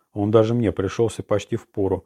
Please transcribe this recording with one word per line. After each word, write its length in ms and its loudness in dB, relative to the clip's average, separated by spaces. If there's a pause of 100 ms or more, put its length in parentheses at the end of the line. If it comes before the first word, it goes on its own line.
(140)
он 160 -2
даже 240 4
мне 180 0
пришелся 520 -2
почти 320 -4
в 120 -8
пору, 380 -2